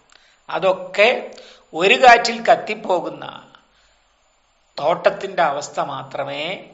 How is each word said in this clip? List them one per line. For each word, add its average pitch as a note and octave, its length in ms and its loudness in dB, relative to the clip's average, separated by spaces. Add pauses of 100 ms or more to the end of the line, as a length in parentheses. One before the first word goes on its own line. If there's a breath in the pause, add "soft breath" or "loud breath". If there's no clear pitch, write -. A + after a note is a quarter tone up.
(500 soft breath)
അതൊക്കെ F#3 800 0 (440 loud breath)
ഒരു F#3 200 4
കാറ്റിൽ A#3 480 6
കത്തിപ്പോകുന്ന - 1000 -2 (1400)
തോട്ടത്തിന്റെ F3+ 600 -2
അവസ്ഥ D3 380 -4
മാത്രമേ C#3+ 920 -8